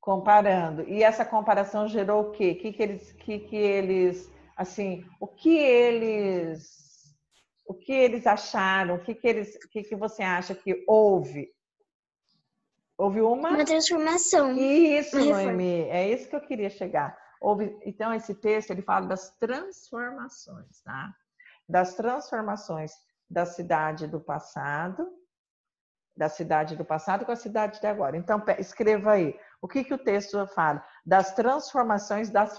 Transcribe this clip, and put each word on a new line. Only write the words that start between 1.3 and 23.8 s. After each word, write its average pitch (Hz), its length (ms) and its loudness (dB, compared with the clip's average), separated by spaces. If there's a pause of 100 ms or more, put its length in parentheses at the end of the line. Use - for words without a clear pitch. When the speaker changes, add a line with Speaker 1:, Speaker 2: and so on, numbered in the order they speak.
Speaker 1:
gerou 214 400 0
o - 20 -10
quê? 185 240 0
Que 208 180 -8
que 233 120 -4
eles, 202 280 -8
que - 280 -10
que 214 160 -10
eles, 190 760 0 (240)
assim, 185 480 -6 (140)
o 208 80 -10
que 320 320 2
eles, 220 1500 2 (540)
o 190 80 -12
que - 180 -10
eles 240 360 4
acharam? 190 680 0
O 175 80 -6
que 226 120 -8
que 226 120 -4
eles, 214 300 -2
o - 120 -20
que 214 140 -8
que 208 140 -8
você 208 260 -6
acha 185 320 -2
que 185 320 -4
houve? 180 640 4 (1500)
Houve 202 260 2
uma 247 280 2
Speaker 2:
Uma 302 140 2
transformação. 320 920 2
Speaker 1:
Isso, 294 600 4
Speaker 2:
Uma 269 80 4
reforma. 196 200 2
Speaker 1:
Noemi, 180 440 -2
é 180 240 0
isso 247 160 -6
que - 80 -8
eu 285 100 -4
queria 214 220 -4
chegar. 151 480 -4 (240)
Houve, 208 340 -2 (120)
então, 214 260 -6
esse 220 220 -6
texto, 214 380 -2
ele 185 100 -8
fala 185 240 0
das 185 320 -8
transformações, 254 1400 -10
tá? 139 280 -12 (560)
Das 180 280 0
transformações 214 960 -6 (380)
da 175 160 -2
cidade 156 600 -4